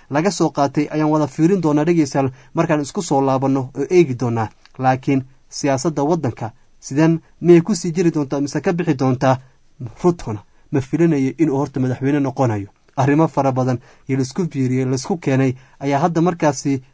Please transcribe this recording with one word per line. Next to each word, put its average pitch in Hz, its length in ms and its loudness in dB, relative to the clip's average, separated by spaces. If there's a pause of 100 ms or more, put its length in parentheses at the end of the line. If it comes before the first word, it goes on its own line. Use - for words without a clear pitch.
laga 160 220 0
soo 165 180 0
qaatay 143 420 -2
ayaan 151 200 0
wada 151 160 0
fiirin 170 340 2
doonaa 151 240 2
dhegeystayaal 147 440 0 (240)
markaan 151 280 0
isku 143 200 -6
soo 143 200 0
laabanno 135 560 0
oo 139 120 -4
eegi 170 300 4
doonaa. 117 300 -2 (280)
Laakiin 131 460 0 (260)
siyaasadda 143 540 -2
waddanka 139 480 -2 (280)
sideen 160 400 0 (220)
miyay 170 200 8
ku 202 140 -2
sii 175 160 -4
jiri 170 200 0
doontaa 143 300 -4
mise 143 200 -4
ka 190 120 0
bixi 170 200 0
doontaa? 131 440 2 (640)
Rutona 170 360 0 (320)
ma 139 100 0
filinayo 143 560 0
inuu 151 200 2
horta 139 220 -4
madaxweyne 131 400 0
noqonayo. 123 480 -2 (300)
Arrimo 143 300 2
fara 135 240 0
badan 127 280 -2 (280)
iyo 135 100 -2
laisku 139 340 -4
fiiriyey, 127 340 -2
laisku 135 320 -4
keenay 131 360 0 (260)
ayaa 143 200 -2
hadda 170 220 0
markaasi 147 600 0 (120)